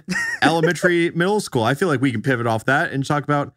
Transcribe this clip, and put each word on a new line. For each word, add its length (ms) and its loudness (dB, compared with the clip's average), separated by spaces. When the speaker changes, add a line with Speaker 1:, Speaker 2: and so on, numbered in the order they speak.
Speaker 1:
<laughs> 200 -6
Speaker 2:
elementary, 680 2
middle 280 0
school. 240 -2
I 100 2
feel 140 0
like 140 0
we 100 2
can 100 -4
pivot 260 0
off 180 0
that 260 0
and 140 -4
talk 180 -2
about 340 -2